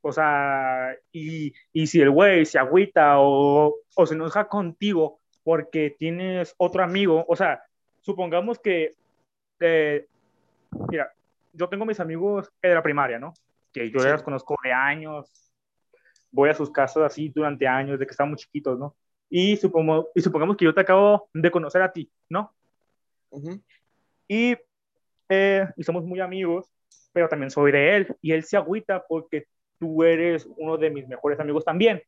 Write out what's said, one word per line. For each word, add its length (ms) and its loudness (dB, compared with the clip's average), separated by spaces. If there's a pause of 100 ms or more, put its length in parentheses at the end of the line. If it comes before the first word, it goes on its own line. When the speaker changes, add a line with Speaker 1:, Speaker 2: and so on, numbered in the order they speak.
Speaker 1:
O 120 -6
sea, 800 -2 (180)
y, 400 -10 (200)
y 140 0
si 140 2
el 100 8
güey 360 6
se 120 -2
agüita 600 4
o, 580 4 (180)
o 120 4
se 80 -4
enoja 340 -4
contigo 720 -2 (220)
porque 560 -2
tienes 580 -6
otro 280 0
amigo, 440 0
o 80 2
sea, 260 -2 (380)
supongamos 580 -4
que, 360 -2 (680)
eh, 460 0 (840)
mira, 220 -6 (400)
yo 160 -6
tengo 160 -6
mis 160 -6
amigos 500 -4 (120)
de 120 4
la 80 2
primaria, 360 -2
¿no? 160 -16 (380)
Que 180 -8
yo 80 -2
ya 60 2
Speaker 2:
Sí. 80 4
Speaker 1:
los 100 -2
conozco 400 -6
de 100 -2
años, 800 -6 (760)
voy 200 4
a 40 2
sus 160 -6
casas 340 0
así 260 -4
durante 360 -2
años, 320 -2
de 80 -4
que 60 -18
estamos 280 -4
chiquitos, 380 -6
¿no? 180 -12 (340)
Y 260 2
supongo, 580 0
y 60 2
supongamos 360 0
que 80 0
yo 100 4
te 60 2
acabo 540 4
de 160 2
conocer 320 0
a 100 0
ti, 180 -14 (180)
¿no? 260 -6 (760)
Speaker 2:
Ujú. 300 -14 (680)
Speaker 1:
Y, 300 0 (720)
eh, 480 2
y 60 -12
somos 220 -4
muy 160 -8
amigos, 500 -6 (420)
pero 160 0
también 220 -6
soy 220 2
de 240 4
él, 240 -2
y 120 -2
él 120 -2
se 120 -2
agüita 500 -4
porque 400 -6 (320)
tú 240 -2
eres 440 2 (100)
uno 200 -4
de 140 0
mis 180 -12
mejores 320 -4
amigos 240 -4
también. 440 0